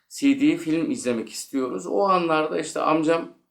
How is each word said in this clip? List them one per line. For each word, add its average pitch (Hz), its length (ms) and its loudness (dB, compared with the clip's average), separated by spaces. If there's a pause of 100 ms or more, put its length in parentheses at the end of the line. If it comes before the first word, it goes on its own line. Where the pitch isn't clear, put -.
C 139 320 2
D 151 160 4
film 160 340 -2
izlemek 117 380 -4
istiyoruz. 175 580 -6
O 202 160 0
anlarda 170 580 2
işte - 200 -6
amcam, 160 580 2 (120)